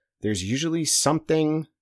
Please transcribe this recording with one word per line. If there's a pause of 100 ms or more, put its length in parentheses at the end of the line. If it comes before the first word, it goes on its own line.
(220)
there's
usually
something (140)